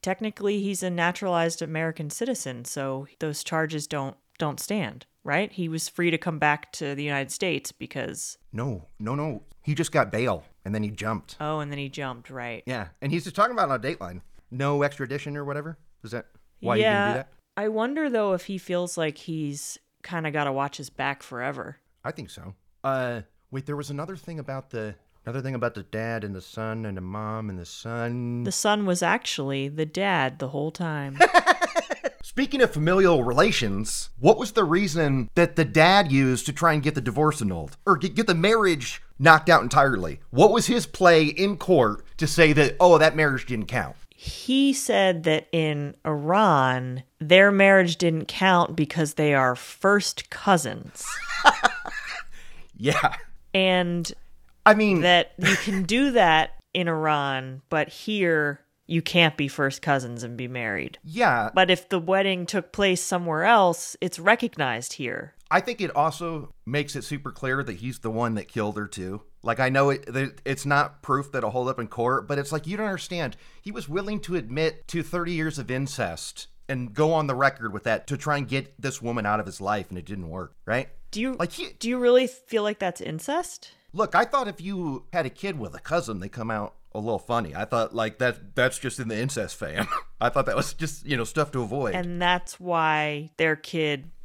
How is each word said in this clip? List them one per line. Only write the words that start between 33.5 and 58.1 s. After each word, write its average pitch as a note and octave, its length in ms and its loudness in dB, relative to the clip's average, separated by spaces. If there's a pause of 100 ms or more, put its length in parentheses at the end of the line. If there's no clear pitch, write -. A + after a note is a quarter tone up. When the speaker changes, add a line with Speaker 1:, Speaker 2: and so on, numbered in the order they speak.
Speaker 2:
what F#3+ 180 8
was A#3+ 160 -4
the G#3+ 120 4
reason D3+ 720 0
that E3+ 200 4
the E3 100 4
dad E3 460 6
used C3 360 4
to D3+ 60 -4
try E3 200 4
and D3+ 100 2
get D3 120 0
the C3+ 60 0
divorce D3 400 2
annulled? F2 440 -4
Or G3 100 6
get, C#3+ 200 -4
get G#3+ 120 2
the F#3 80 4
marriage F3+ 640 2 (180)
knocked D#3+ 300 8
out D3+ 120 8
entirely? A#2 580 2 (120)
What F#3 200 8
was A3+ 160 2
his A3 180 2
play E3+ 400 6
in F3 320 -2
court B2 460 4 (140)
to D#3+ 100 0
say D#3 260 8
that, C#3+ 260 6
oh, E3+ 180 10
that D3+ 180 6
marriage C#3+ 300 2
didn't A2+ 220 -4
count? G2 280 -4 (200)
Speaker 1:
He C4+ 580 2
said F#3+ 500 2
that D#3 280 2
in D3+ 440 0 (100)
Iran, C#3+ 1000 2 (160)
their F#3 320 8
marriage G3 460 6
didn't D#3+ 320 2
count F3+ 460 4
because D#3 400 0
they D3+ 180 2
are C3 220 4
first - 760 0
cousins. - 760 0 (380)
Speaker 2:
<laughs> D3 100 8 (1200)
Yeah. - 400 0 (380)
Speaker 1:
And F3+ 580 2 (540)
Speaker 2:
I G#3+ 80 10
mean G3+ 280 4
Speaker 1:
that F3 360 4
you F3 200 4
can G3 260 -2
do B3+ 280 2
that E3+ 440 6 (180)
in F3+ 140 -2
Iran, C#3 840 -2
but D3+ 200 0
here E3 720 0 (260)